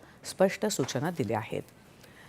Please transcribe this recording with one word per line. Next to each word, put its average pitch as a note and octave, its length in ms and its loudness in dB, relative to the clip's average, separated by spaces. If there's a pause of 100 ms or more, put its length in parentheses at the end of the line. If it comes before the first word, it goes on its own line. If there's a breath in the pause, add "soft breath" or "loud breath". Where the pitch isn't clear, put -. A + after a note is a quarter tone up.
(260 loud breath)
स्पष्ट - 400 2
सूचना D3+ 460 0
दिल्या A2+ 260 0
आहेत. - 240 -4 (680 loud breath)